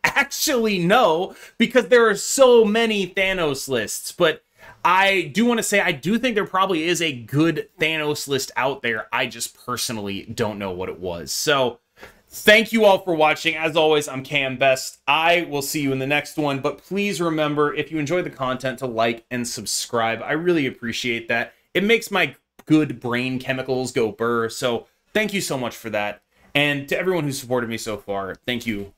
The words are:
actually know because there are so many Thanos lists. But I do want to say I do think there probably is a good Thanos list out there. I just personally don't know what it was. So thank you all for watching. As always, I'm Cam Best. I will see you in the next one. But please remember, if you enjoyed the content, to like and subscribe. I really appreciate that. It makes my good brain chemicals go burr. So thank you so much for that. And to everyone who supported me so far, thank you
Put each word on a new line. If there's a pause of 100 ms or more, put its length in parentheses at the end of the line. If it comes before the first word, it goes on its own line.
actually
know (240)
because
there
are
so
many
Thanos
lists.
But (420)
I
do
want
to
say
I
do
think
there
probably
is
a
good (100)
Thanos
list
out
there.
I
just
personally
don't
know
what
it
was.
So (500)
thank
you
all
for
watching.
As
always,
I'm
Cam
Best.
I
will
see
you
in
the
next
one.
But
please
remember,
if
you
enjoyed
the
content,
to
like
and
subscribe.
I
really
appreciate
that. (200)
It
makes
my (320)
good
brain
chemicals
go
burr.
So (260)
thank
you
so
much
for
that. (320)
And
to
everyone
who
supported
me
so
far, (120)
thank
you